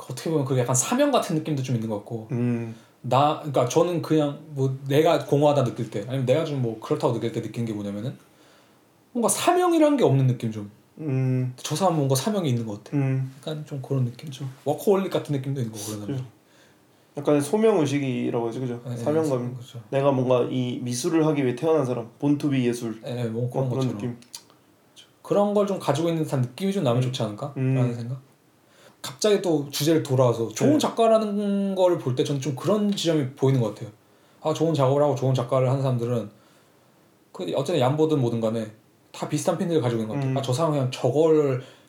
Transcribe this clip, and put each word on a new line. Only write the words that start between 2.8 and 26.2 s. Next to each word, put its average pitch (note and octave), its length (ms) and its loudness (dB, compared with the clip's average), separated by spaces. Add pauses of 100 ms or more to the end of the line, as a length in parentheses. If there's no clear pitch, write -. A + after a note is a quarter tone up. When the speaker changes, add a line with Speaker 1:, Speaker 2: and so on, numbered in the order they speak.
Speaker 1:
나, C#3+ 380 2
그러니까 C3+ 300 0
저는 E3+ 340 2
그냥 D3 360 0 (120)
뭐 C3+ 260 -2 (120)
내가 D3+ 360 4
공허하다 C#3+ 400 4
느낄 A#2 260 -4
때, - 180 -6
아니면 B2+ 180 -4
내가 D3 180 4
좀 C#3+ 180 -4
뭐 A2+ 180 -4
그렇다고 D3 340 -2
느낄 A2+ 180 -4
때 A2+ 100 -4
느낀 A2+ 220 -6
게 A2+ 80 -6
뭐냐면은 G#2 440 -8 (960)
뭔가 A3+ 160 0
사명이란 E4 680 4
게 A3+ 80 4
없는 C3+ 220 4
느낌 A#2+ 260 0
좀. G#2 180 -10 (280)
Speaker 2:
음. C3 580 -2
Speaker 1:
저 - 180 -6
사람 E3+ 220 2
뭔가 C3+ 180 2
사명이 F#3 360 -2
있는 A#2 160 -2
것 G#2 180 -10
같아. - 120 -6
Speaker 2:
음. C3 440 -2
Speaker 1:
약간 D#3 260 -10
좀 C#3+ 160 -10
그런 C3 220 -2
느낌 C3+ 260 -8
좀. C3+ 180 -10 (160)
워커홀릭 F#3+ 460 0
같은 D3 240 -4
느낌도 C#3 280 -4
있는 A2 100 -6
거, G#2+ 120 -14
그런 G#2 160 -10
사람. G#2 160 -8
Speaker 2:
그죠. C3 80 -8 (920)
약간 D3 240 2
소명 G#3+ 400 4
의식이라고 B2 680 0
하지, A#2 120 -6
그죠? A#2+ 260 -6
Speaker 1:
네, A#2+ 100 -8
Speaker 2:
사명감. B2+ 600 0
Speaker 1:
그죠. - 240 -16 (100)
Speaker 2:
내가 C#3 220 2
뭔가 B2+ 380 2
이 B2+ 320 -2
미술을 D#3 440 2
하기 C#3+ 180 2
위해 A#2+ 120 0
태어난 D#3+ 300 2
사람, B2 220 -4 (120)
본투비 C#3+ 460 2
예술. A#2 360 -2
Speaker 1:
네, A#2+ 220 -6
뭐 A2+ 180 -4
Speaker 2:
뭐 B2 80 -2
Speaker 1:
그런 C3+ 180 -2
Speaker 2:
그런 - 0 - (200)
Speaker 1:
것처럼. A2+ 80 -4
Speaker 2:
느낌. A#2+ 200 -6 (1040)
Speaker 1:
그런 G3+ 320 2
걸 G#3 120 4
좀 F#3+ 120 -2
가지고 D#3 300 0
있는 E3 160 0